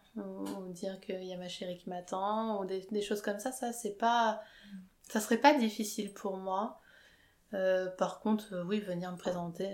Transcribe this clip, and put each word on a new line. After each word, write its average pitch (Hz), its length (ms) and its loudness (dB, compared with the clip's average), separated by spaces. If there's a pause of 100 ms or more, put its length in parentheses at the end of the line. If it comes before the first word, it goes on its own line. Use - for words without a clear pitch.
(160)
Ou, 214 40 -6 (280)
ou 185 240 -8
dire 190 280 -6
qu'il 185 240 -6
y 185 80 -6
a 180 40 -6
ma 180 120 -8
chérie 180 280 -6
qui - 140 -12
m'attend, 202 680 -2
ou 190 60 -2
des, 190 260 -4
des 208 100 2
choses 208 180 0
comme 208 200 -2
ça, 269 100 -2
ça, 240 220 -4
c'est 202 260 -6
pas... 226 440 4 (680)
Ça 214 120 0
serait 226 180 2
pas 294 160 10
difficile 214 600 0
pour 190 220 -4
moi. 190 440 -2 (720)
Euh, 185 360 4 (100)
par 180 220 0
contre, 214 340 2
euh, 175 100 -2
oui, 208 140 0
venir 180 320 -2
me 180 60 -6
présenter, 175 580 -2